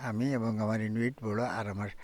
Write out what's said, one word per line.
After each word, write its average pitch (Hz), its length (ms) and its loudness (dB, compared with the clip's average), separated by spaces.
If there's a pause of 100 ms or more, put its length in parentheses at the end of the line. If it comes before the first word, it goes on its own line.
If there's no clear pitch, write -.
আমি 123 300 2
এবং 113 260 2
আমার 110 220 2
ইনুইট 117 320 2 (100)
বড়, 110 200 2
আর 107 240 -2
আমার 101 220 -4 (140)